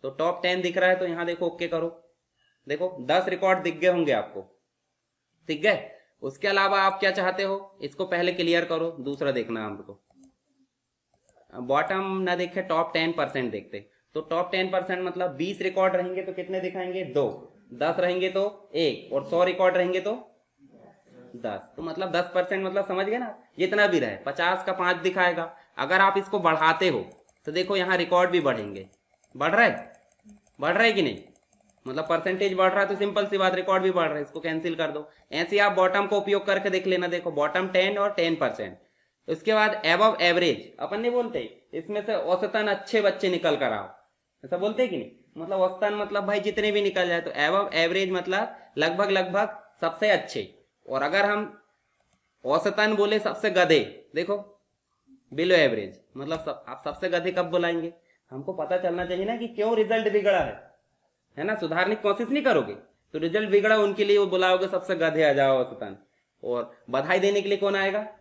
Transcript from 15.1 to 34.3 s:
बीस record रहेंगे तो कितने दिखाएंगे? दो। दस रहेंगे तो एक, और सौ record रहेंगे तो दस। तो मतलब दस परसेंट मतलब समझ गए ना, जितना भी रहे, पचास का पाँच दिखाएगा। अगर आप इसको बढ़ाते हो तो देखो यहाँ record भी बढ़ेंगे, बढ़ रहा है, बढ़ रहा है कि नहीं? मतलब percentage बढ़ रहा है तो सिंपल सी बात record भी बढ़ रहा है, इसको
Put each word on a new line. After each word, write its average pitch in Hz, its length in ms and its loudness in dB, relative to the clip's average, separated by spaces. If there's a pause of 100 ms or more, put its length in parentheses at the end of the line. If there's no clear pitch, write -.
बीस 175 300 -6
record 185 340 2
रहेंगे 185 260 -2
तो 190 100 -8
कितने 185 280 -6
दिखाएंगे? 180 460 -6
दो। 127 500 -4 (180)
दस 160 240 -2
रहेंगे 180 320 0
तो 196 440 -4
एक, 143 380 -2
और 135 120 -2
सौ 175 200 2
record 180 320 2
रहेंगे 180 240 2
तो 202 120 -4 (1200)
दस। 107 400 -8
तो 151 60 -10
मतलब 165 300 -6
दस 175 220 0
परसेंट 190 300 0
मतलब 190 220 -2
समझ 190 200 -2
गए 226 120 -2
ना, 226 160 -8 (240)
जितना 196 280 2
भी 175 120 2
रहे, 110 180 -2 (100)
पचास 175 400 0
का 190 80 -2
पाँच 180 240 2
दिखाएगा। 175 460 0 (340)
अगर 180 220 2
आप 196 180 6
इसको 196 220 -2
बढ़ाते 165 480 4
हो 110 160 0 (420)
तो 151 60 -8
देखो 185 240 -2
यहाँ 185 200 2
record 175 340 4
भी 175 100 4
बढ़ेंगे, 104 480 -4 (460)
बढ़ 143 160 0
रहा 226 140 6
है, - 280 -2 (680)
बढ़ 156 120 0
रहा 208 100 2
है 226 100 6
कि 196 100 2
नहीं? 107 200 -2 (640)
मतलब 143 220 -4
percentage 185 460 0
बढ़ 185 160 4
रहा 202 100 2
है 196 80 2
तो 196 80 -2
सिंपल 202 300 0
सी 202 120 -2
बात 185 160 4
record 185 280 2
भी 185 80 2
बढ़ 170 180 2
रहा 151 80 -2
है, 147 60 -4
इसको 156 180 -10